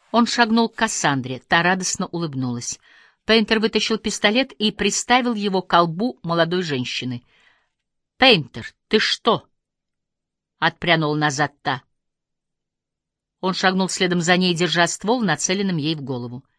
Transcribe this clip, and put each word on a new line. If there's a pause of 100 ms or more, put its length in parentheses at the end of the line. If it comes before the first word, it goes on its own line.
(120)
Он
шагнул
к
Кассандре,
та
радостно
улыбнулась. (460)
Пейнтер
вытащил
пистолет
и
приставил
его
к
колбу
молодой
женщины. (960)
«Пейнтер, (140)
ты
что?» — (1120)
отпрянула
назад
та. (1600)
Он
шагнул
следом
за
ней,
держа
ствол,
нацеленным
ей
в
голову. (140)